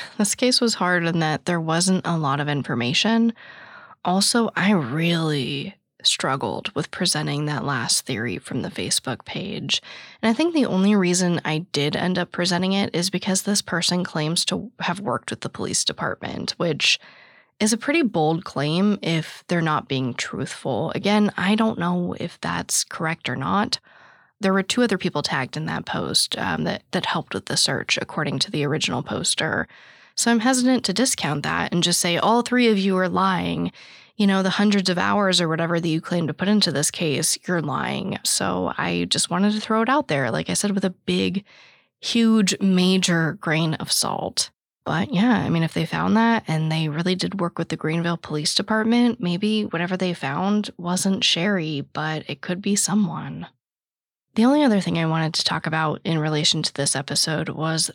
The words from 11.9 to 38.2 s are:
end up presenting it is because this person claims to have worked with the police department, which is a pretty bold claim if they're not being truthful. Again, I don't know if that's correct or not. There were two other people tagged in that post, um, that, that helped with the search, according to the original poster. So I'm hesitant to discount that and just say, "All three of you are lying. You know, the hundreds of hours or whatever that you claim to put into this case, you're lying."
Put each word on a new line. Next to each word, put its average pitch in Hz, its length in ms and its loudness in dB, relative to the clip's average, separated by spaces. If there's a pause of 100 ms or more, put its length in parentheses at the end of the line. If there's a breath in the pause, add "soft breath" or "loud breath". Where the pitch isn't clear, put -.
end 180 240 0
up 175 120 -4
presenting 180 420 0
it 196 200 -2
is 175 160 0
because 190 320 -2
this 202 220 0
person 175 400 -2
claims 160 420 -2
to 190 260 -6 (100)
have - 180 -4
worked 127 320 -4
with - 100 -8
the - 80 -6
police 101 340 -4
department, - 760 -6
which 165 420 0 (600 loud breath)
is 214 140 2
a 226 40 -2
pretty 302 260 0
bold 165 420 0
claim 170 560 0
if - 460 -4
they're 175 120 0
not 156 280 0
being 131 260 -2
truthful. - 800 -4
Again, 208 440 2
I 190 200 0
don't 220 240 0
know 180 400 -2
if - 220 -10
that's 175 420 -4
correct - 440 -6
or 123 80 -4
not. 190 440 -2 (640 soft breath)
There 190 100 4
were 190 80 2
two 240 220 0
other 208 140 2
people 156 240 -2
tagged 135 340 -4
in 156 120 -6
that 160 180 -6
post, - 520 -2
um, 160 280 -2
that, 175 260 -4
that 180 140 -2
helped - 280 -4
with - 120 -6
the - 100 -6
search, - 460 0
according 147 380 -4
to 202 120 -4
the 147 140 0
original 143 360 -2
poster. - 680 -2 (460 loud breath)
So - 140 0
I'm 233 120 4
hesitant 254 420 4
to 190 100 -2
discount 160 500 0
that 160 280 0
and 170 100 2
just 170 200 2
say, 170 160 2
"All 226 240 4
three 247 260 4
of 220 100 4
you 190 200 2
are 185 100 2
lying. 175 640 0 (460 loud breath)
You 208 100 6
know, 190 160 4
the 190 60 2
hundreds 202 400 2
of 175 80 2
hours 196 420 2
or 175 80 0
whatever 165 320 0
that 165 80 -2
you 160 140 0
claim 170 260 -2
to 151 60 -4
put 185 160 -2
into 202 240 4
this 143 180 0
case, 156 460 0 (100)
you're 175 140 0
lying." 147 640 -4